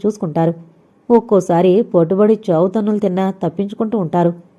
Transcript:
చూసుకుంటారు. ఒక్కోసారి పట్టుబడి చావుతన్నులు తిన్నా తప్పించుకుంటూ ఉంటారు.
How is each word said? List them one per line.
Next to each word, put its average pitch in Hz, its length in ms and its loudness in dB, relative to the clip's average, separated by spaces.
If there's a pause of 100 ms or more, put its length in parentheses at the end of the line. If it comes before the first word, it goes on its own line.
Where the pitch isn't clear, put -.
చూసుకుంటారు. 170 480 -2 (580)
ఒక్కోసారి 185 680 2
పట్టుబడి 196 580 2 (100)
చావుతన్నులు 196 500 0
తిన్నా 190 320 -2
తప్పించుకుంటూ 202 680 -6
ఉంటారు. 170 360 0 (260)